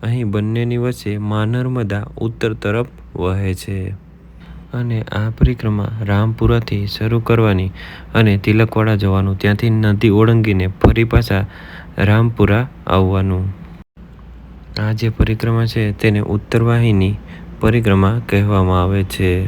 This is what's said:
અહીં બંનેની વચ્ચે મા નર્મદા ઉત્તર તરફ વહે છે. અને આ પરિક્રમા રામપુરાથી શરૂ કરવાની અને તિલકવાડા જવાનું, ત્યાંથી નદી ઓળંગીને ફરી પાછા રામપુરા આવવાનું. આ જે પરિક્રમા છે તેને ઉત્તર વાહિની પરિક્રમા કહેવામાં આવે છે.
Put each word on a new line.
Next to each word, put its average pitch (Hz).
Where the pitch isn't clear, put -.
અહીં 117
બંનેની 117
વચ્ચે 117
મા 107
નર્મદા 120
ઉત્તર 113
તરફ 110
વહે 92
છે. 95
અને 120
આ 110
પરિક્રમા 110
રામપુરાથી 110
શરૂ 110
કરવાની 104
અને 110
તિલકવાડા 110
જવાનું, 98
ત્યાંથી 104
નદી 107
ઓળંગીને 110
ફરી -
પાછા 110
રામપુરા 110
આવવાનું. 95
આ 110
જે 110
પરિક્રમા 113
છે 113
તેને 104
ઉત્તર 113
વાહિની 113
પરિક્રમા 107
કહેવામાં 98
આવે 98
છે. 92